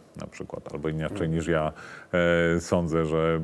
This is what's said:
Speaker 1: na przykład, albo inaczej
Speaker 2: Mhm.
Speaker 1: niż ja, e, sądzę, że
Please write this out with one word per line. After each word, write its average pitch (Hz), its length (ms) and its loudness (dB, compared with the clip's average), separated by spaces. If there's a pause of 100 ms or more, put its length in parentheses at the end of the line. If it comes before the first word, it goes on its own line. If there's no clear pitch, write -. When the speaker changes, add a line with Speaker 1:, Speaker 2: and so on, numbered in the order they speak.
(220)
Speaker 1:
na - 60 -12
przykład, - 460 -12
albo 76 160 -4
inaczej 78 280 -2
Speaker 2:
Mhm. 82 140 0
Speaker 1:
niż 82 160 0
ja, 78 260 0 (840)
e, 87 60 2
sądzę, 82 440 2
że 80 380 2